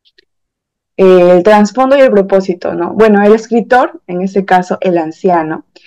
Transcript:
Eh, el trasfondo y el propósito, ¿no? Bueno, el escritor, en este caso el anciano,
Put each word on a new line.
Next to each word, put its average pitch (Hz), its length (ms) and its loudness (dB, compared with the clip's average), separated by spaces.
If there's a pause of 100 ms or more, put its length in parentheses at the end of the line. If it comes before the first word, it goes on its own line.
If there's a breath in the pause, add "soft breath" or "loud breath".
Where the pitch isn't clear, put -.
(960)
Eh, 185 400 4
el 175 60 0
trasfondo 214 520 2
y 285 60 2
el 262 100 4
propósito, 190 640 -2
¿no? 170 200 -8
Bueno, 208 300 2
el 208 100 4
escritor, 247 760 -2
en 180 140 -8
este 196 240 -4
caso 185 360 -2
el 180 160 -2
anciano, 160 680 -4 (220 soft breath)